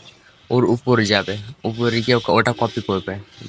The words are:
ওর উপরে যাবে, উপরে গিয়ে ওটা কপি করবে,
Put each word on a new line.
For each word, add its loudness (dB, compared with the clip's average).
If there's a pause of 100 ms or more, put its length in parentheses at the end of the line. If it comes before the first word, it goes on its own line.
(540)
ওর 4 (120)
উপরে 2
যাবে, 0 (340)
উপরে -2
গিয়ে 2 (200)
ওটা 2
কপি -2
করবে, -2 (340)